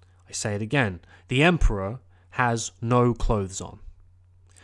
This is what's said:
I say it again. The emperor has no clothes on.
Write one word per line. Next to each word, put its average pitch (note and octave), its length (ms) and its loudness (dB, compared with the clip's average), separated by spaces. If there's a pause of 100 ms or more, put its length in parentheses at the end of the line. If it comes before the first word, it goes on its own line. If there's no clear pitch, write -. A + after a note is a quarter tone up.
(280)
I - 40 -20
say G#2+ 220 -4
it G2+ 80 -4
again. A2 380 0 (280)
The B2+ 140 2
emperor A#2+ 580 2 (300)
has A#2 400 0 (100)
no A#2+ 340 2
clothes G2+ 460 -2
on. - 200 -14 (840)